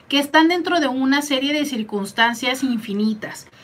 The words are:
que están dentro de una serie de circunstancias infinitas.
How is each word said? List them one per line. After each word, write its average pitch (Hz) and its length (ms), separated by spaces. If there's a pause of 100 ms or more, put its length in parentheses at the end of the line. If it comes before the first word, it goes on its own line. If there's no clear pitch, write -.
que 277 100
están 311 300
dentro 349 320
de 285 60
una 262 340
serie 277 320
de 294 140
circunstancias 233 960
infinitas. 214 840 (160)